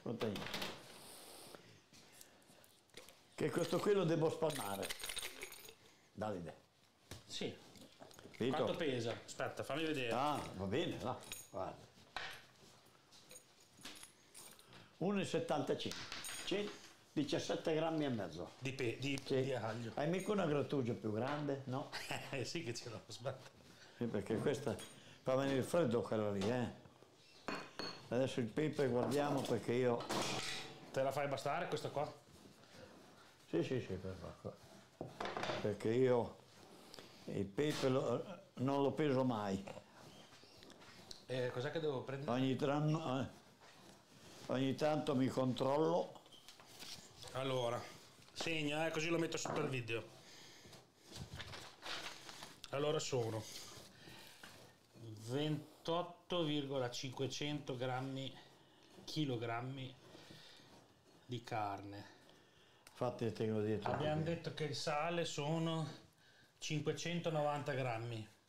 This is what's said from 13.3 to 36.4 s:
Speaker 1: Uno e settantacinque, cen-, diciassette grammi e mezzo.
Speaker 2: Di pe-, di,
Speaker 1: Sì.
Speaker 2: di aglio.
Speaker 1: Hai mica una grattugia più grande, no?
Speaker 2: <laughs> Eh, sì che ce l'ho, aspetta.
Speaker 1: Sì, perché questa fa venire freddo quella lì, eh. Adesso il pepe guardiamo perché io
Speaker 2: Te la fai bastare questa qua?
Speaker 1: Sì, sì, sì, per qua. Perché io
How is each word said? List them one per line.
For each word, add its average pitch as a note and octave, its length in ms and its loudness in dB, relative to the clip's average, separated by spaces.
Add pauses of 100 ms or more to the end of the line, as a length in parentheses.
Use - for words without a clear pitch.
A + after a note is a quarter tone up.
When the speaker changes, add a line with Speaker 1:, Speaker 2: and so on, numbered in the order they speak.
Speaker 1:
Uno G3 240 2
e D#3+ 40 0
settantacinque, D3 720 2 (480)
cen-, G#3 240 0 (440)
diciassette D#3+ 600 2
grammi D#3 300 4
e C#3 60 4
mezzo. F2 500 -2
Speaker 2:
Di C3 140 -2
pe-, A#2+ 260 0
di, C3+ 240 0
Speaker 1:
Sì. C3 200 4
Speaker 2:
di C3 100 2
aglio. A2+ 420 -2
Speaker 1:
Hai D3 140 2
mica F#3 240 2
una G3 120 4
grattugia C#3 480 4
più G#2+ 200 0
grande, C#3 520 0
no? C3 240 -2 (200)
Speaker 2:
<laughs> C3 220 -4
Eh, C3 120 0
sì - 200 -4
che A#2 100 -4
ce - 160 -6
l'ho, G#2+ 180 -8
aspetta. - 420 -6 (480)
Speaker 1:
Sì, A#2+ 80 0
perché A2 320 0
questa A#2+ 380 2 (480)
fa C3 120 4
venire C3+ 280 4
freddo A#2+ 380 4
quella G#2+ 300 2
lì, G2 180 2
eh. A#2+ 380 0 (1200)
Adesso B2+ 320 4
il A2+ 60 2
pepe D3 400 2
guardiamo B2+ 540 4
perché A2+ 320 2
io A#2+ 300 6 (880)
Speaker 2:
Te C3+ 120 2
la C3+ 80 4
fai C#3+ 160 2
bastare C#3+ 400 0
questa C#3+ 220 -2
qua? D3 220 0 (1400)
Speaker 1:
Sì, E3 140 4
sì, C3 160 0
sì, - 140 -4
per F#2 220 -6 (260)
qua. - 140 -8 (1040)
Perché G#2+ 280 0
io A#2+ 480 6 (880)